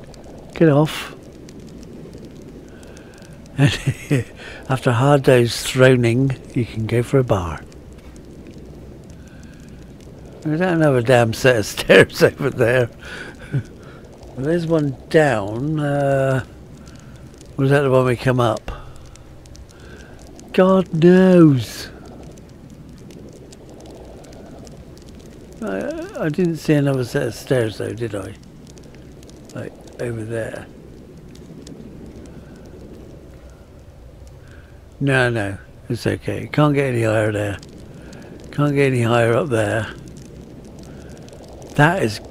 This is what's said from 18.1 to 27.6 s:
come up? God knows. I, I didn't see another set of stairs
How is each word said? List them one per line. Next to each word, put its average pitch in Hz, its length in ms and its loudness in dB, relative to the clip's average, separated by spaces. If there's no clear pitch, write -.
come 127 240 0
up? 113 300 0
God 185 400 4
knows. 170 960 6
I, 294 580 -8
I 190 120 -2
didn't 170 260 0
see 156 160 0
another 139 320 0
set 143 220 -4
of 113 80 -8
stairs 113 420 -2